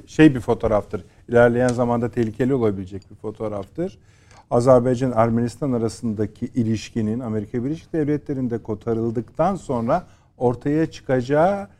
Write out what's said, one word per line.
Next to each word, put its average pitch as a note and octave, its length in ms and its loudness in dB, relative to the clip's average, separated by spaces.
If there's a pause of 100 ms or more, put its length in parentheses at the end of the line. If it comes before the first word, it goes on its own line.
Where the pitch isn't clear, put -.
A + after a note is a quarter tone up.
şey D#3 280 6
bir B2 60 -4
fotoğraftır. G#2+ 640 -2 (240)
İlerleyen A#2+ 400 4
zamanda A#2+ 420 0
tehlikeli B2 440 -2
olabilecek G2 560 -4
bir G#2 60 -20
fotoğraftır. G#2+ 840 -10 (520)
Azerbaycan-Ermenistan A#2+ 1200 2
arasındaki A2 760 -4
ilişkinin A2 720 -2
Amerika A2 440 -4
Birleşik D#3 280 -8
Devletleri'nde C#3+ 720 -2
kotarıldıktan A#2 920 -2
sonra C3+ 500 -2 (320)
ortaya D3 520 0
çıkacağı D3+ 800 0 (120)